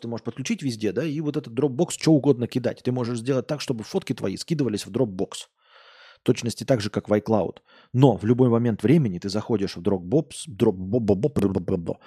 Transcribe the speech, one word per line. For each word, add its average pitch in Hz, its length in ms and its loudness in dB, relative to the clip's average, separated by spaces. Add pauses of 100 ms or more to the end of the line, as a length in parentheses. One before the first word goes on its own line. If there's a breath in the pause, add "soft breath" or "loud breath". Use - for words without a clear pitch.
ты 117 80 -10
можешь 117 160 -8
подключить 131 380 -6
везде, 110 280 -2
да, 139 140 -2
и 156 160 -6
вот 147 160 -4
этот 127 160 -10
Dropbox 135 440 0
чё - 140 4
угодно 123 360 4
кидать. 117 360 -4
Ты 127 80 -2
можешь 120 280 -2
сделать 123 280 -2
так, 147 140 -6
чтобы 113 240 -6
фотки - 280 -4
твои 98 240 -4
скидывались 123 480 -2
в 95 60 -14
Dropbox. 98 380 -2 (920 loud breath)
В - 40 -20
точности 120 400 -2
так 123 160 2
же, 104 80 -6
как - 200 -4
в 104 40 4
iCloud. 107 440 0 (360 soft breath)
Но 127 240 6
в 104 80 -4
любой 123 240 4
момент 117 340 2
времени 113 360 4
ты 101 100 -6
заходишь 101 480 -2
в 87 40 -12
Dropbox, 98 680 -2
Dropbox, 98 1500 0 (120 loud breath)